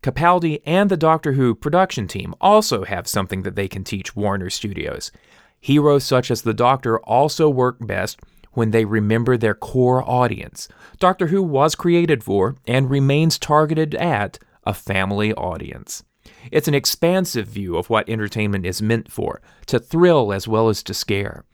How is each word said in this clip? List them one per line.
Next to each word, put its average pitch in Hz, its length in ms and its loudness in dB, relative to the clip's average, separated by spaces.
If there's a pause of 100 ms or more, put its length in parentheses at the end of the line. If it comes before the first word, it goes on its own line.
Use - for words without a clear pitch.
Capaldi 165 600 0
and 190 280 2
the 190 40 0
Doctor 156 380 2
Who 127 220 2
production 147 520 -2
team 87 320 -10
also 196 460 2
have 92 220 -6
something 95 340 -4
that 95 140 -6
they 98 120 -2
can 95 160 -10
teach - 320 -10
Warner 98 360 -2
Studios. - 600 -8 (480)
Heroes 143 440 4
such 127 260 0
as 120 140 -2
the 113 100 0
Doctor 123 460 2
also 147 500 2
work 127 360 0
best 98 340 -6 (320)
when 113 180 0
they 113 160 2
remember 110 500 2
their 113 200 0
core 127 520 0
audience. 123 600 -2 (320)
Doctor 185 280 2
Who 190 140 0
was 151 320 2
created 170 500 2
for, 98 320 0 (120)
and 127 240 0
remains 139 480 2
targeted 156 560 0
at, 110 420 -2 (280)
a 101 80 -2
family 98 600 -2
audience. - 680 -10 (480)
It's 151 160 2
an 147 80 2
expansive 165 720 0
view 98 280 -6
of 82 140 -2
what 107 180 0
entertainment 104 600 -2
is 92 160 -4
meant 113 280 0
for, - 300 -8 (240)
to 127 140 0
thrill 160 520 4
as 98 160 -4
well 113 220 2
as 104 140 -2
to - 100 -10
scare - 500 -6 (100)